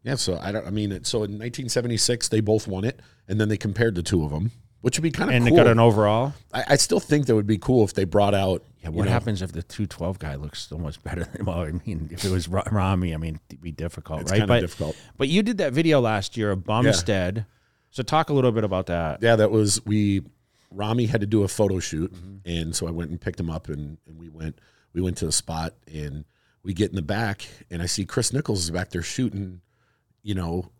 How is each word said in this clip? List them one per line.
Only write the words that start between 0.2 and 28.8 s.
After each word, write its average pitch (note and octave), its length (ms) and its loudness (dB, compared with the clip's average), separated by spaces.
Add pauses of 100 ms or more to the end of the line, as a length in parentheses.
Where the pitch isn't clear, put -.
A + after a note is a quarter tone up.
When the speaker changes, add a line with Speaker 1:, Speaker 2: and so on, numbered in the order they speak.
Speaker 1:
I G2 120 -6
don't, G#2+ 160 -6
I - 20 -8
mean, G#2 220 -2
it, - 160 -8
so A2 160 -2
in G2+ 140 -6
nineteen A#2+ 300 -8
seventy-six, A#2+ 600 0
they A2 100 2
both G#2+ 280 2
won F#2+ 180 -4
it, C3+ 140 -4 (280)
and G#2 140 -2
then G#2+ 80 2
they G#2 80 0
compared G#2+ 380 0
the E2+ 80 -2
two E2+ 200 2
of D2 80 -4
'em, F2 200 -2 (300)
which - 160 0
would D#3+ 60 -2
be D#3+ 60 2
kinda F#3+ 240 0
Speaker 2:
And A#2+ 140 6
Speaker 1:
cool. D3 80 8
Speaker 2:
they E3+ 80 10
got C3 80 10
an A2+ 80 6
overall? A2+ 540 6 (200)
Speaker 1:
I, B2 160 -2
I C#3+ 60 8
still F3 240 2
think D3 260 2
that B2 100 4
would G#2 120 2
be G#2 100 2
cool B2 260 4
if - 120 0
they G2 80 0
brought G2+ 320 2
out, G2 280 0 (200)
Speaker 2:
Yeah, E2+ 60 -8
Speaker 1:
you D#2+ 80 -8
Speaker 2:
what G#2 80 0
Speaker 1:
know, - 60 0
Speaker 2:
happens A#2 300 -2
if F2 100 -8
the E2 120 -10
two - 240 -6
twelve F2+ 320 -6
guy D2 160 -8
looks C#2+ 320 -12
so D#2 100 -10
much D#2 240 -8
better E2+ 220 -8
than, - 220 -8
well, F2 160 -4
I D#2 100 -6 (160)
mean, D#2+ 240 -8
if F#2 120 -10
it G2 60 -2
was F2+ 180 -2
Ra-, F#2 240 -2
Rami, F#2 440 0
I - 20 -6
mean, D#2+ 220 -6 (100)
it'd C2 140 -18
be E2 80 -8
difficult, D#2 500 -8
Speaker 1:
It's E2+ 100 -4
Speaker 2:
right? G#2 100 4
Speaker 1:
kinda G#2+ 120 4
Speaker 2:
But, A#2+ 80 4
Speaker 1:
difficult. D#2+ 340 -6 (220)
Speaker 2:
but C#3 100 0
you F3+ 140 4
did G#3+ 160 0
that D3+ 160 -2
video D#3 280 4
last G#2+ 360 -2
year G#2 140 0
of F#2+ 80 0
Speaker 1:
Yeah. F#2 120 -6 (100)
Speaker 2:
Bumstead. G2 640 2 (440)
So C3 140 -6
talk D#3 260 2
a D3+ 40 0
little B2+ 180 4
bit A2 120 0
about F#2+ 240 0
that. E2+ 360 -2
Speaker 1:
Yeah, A#2 140 6
that G#2 120 6
was, G#2 380 2
we, G#2 340 2 (480)
Rami G#2+ 380 -2
had A2 140 0
to G2+ 60 -2
do G#2 160 4
a F#2+ 40 0
photo F#2+ 320 0
shoot, E2+ 340 -6
Speaker 2:
Mm-hmm. F#2 220 -18 (120)
Speaker 1:
and E2 280 -4
so F2 120 -4
I E2 40 -4
went E2 180 -6
and E2+ 100 -8
picked - 200 -8
him E2 100 -4
up, D#2+ 200 -8
and, D2 360 -10
and D#2 140 -20
we E2 100 -20
went, D#2+ 300 -10 (340)
we F2+ 80 -2
went F2+ 160 -2
to F2 80 -4
the D#2 60 -2
spot, E2 420 -4 (180)
and D2+ 340 -10 (360)
we F#2+ 140 -6
get G2 160 0
in F#2 40 -8
the F#2+ 60 -2
back, G2+ 460 -4 (240)
and E2+ 100 -6
I F2+ 60 -2
see G2 180 -2
Chris - 280 -2
Nichols G#2 320 -2
is E2+ 60 -6
back F2+ 200 -4